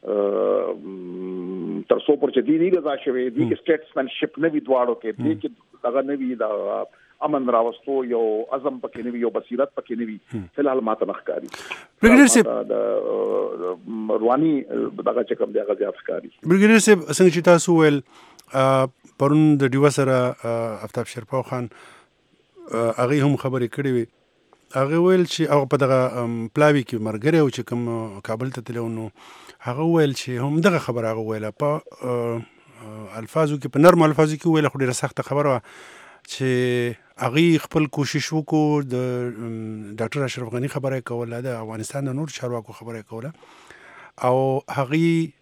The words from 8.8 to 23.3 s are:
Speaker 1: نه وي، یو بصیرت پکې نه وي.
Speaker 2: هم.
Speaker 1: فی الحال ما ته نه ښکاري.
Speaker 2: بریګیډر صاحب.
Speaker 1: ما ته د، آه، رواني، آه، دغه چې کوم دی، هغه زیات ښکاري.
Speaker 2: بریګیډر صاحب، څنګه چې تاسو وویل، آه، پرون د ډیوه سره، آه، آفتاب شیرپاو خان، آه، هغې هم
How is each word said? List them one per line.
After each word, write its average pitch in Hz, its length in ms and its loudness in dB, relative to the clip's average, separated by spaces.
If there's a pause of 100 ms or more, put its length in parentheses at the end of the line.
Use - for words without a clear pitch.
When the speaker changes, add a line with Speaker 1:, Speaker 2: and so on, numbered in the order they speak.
Speaker 1:
نه 123 60 -6
وي، 120 80 -6
یو 117 100 0
بصیرت 120 460 -4
پکې 113 240 -8
نه 117 60 -4
وي. 107 140 -12 (140)
Speaker 2:
هم. 107 100 -6 (120)
Speaker 1:
فی 143 60 -4
الحال 131 180 0
ما 110 140 -2
ته - 120 -2
نه 95 80 -6
ښکاري. - 340 -8 (560)
Speaker 2:
بریګیډر 247 240 10
صاحب. 220 200 6
Speaker 1:
ما 120 60 -2
ته 113 100 -4
د، 107 80 -6
آه، 104 1500 -2
رواني، 131 520 2
آه، 110 340 -6
دغه 113 200 0
چې 117 100 -4
کوم 107 180 -4
دی، 107 80 0
هغه 104 140 -2
زیات 95 220 -2
ښکاري. - 340 -10 (200)
Speaker 2:
بریګیډر 208 280 6
صاحب، 208 220 6
څنګه 160 380 4
چې 175 40 0
تاسو 170 320 6
وویل، 151 280 4 (520)
آه، 135 360 4 (300)
پرون 151 380 6
د 139 100 2
ډیوه 139 220 4
سره، 131 460 0 (100)
آه، 117 380 -6
آفتاب 113 220 -6
شیرپاو 127 360 -8
خان، 123 280 -6 (1040)
آه، 113 180 0
هغې 123 320 0
هم 143 120 4